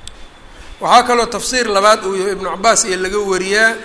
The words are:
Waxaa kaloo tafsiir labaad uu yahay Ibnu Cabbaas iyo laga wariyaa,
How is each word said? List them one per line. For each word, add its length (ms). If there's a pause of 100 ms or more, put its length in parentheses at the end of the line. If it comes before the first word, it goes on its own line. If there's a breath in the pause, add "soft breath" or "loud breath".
(800 loud breath)
Waxaa 220
kaloo 220
tafsiir 440
labaad 360
uu 100
yahay 180
Ibnu 160
Cabbaas 360
iyo 120
laga 220
wariyaa, 640